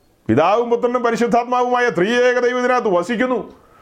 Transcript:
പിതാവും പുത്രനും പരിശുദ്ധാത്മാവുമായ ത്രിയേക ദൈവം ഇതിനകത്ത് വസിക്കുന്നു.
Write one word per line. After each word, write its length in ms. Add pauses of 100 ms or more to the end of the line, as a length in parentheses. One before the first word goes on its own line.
(280)
പിതാവും 420
പുത്രനും 320
പരിശുദ്ധാത്മാവുമായ 840
ത്രിയേക 500
ദൈവം 200
ഇതിനകത്ത് 300
വസിക്കുന്നു. 500 (440)